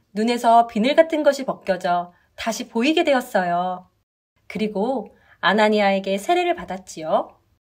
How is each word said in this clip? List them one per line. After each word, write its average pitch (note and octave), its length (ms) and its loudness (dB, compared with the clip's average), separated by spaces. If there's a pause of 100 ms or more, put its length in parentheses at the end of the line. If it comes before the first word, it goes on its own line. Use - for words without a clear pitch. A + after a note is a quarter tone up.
(140)
눈에서 A#3 540 4
비늘 B3 280 0
같은 D#4+ 280 4
것이 C#4 220 2
벗겨져 F3 680 -4 (220)
다시 A3+ 320 -6
보이게 D#4 360 0
되었어요. F3+ 880 0 (580)
그리고 G#3+ 680 -4 (260)
아나니아에게 G3 760 2
세례를 F4 380 0
받았지요. F#3 840 -6 (280)